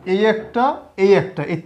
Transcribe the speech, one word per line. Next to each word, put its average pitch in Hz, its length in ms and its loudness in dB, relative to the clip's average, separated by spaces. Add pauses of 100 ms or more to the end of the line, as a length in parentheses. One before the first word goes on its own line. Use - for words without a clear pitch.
এই 196 200 0
একটা, 226 520 -2 (200)
এই 196 160 4
একটা, 165 300 0
এই 170 220 -6